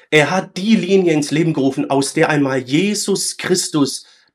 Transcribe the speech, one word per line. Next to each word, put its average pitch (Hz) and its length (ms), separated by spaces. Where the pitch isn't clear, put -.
Er 151 220
hat 185 260
die 202 180
Linie 175 380
ins 147 160
Leben 160 240
gerufen, 135 380
aus 135 220
der 160 160
einmal 139 280
Jesus 180 800
Christus - 720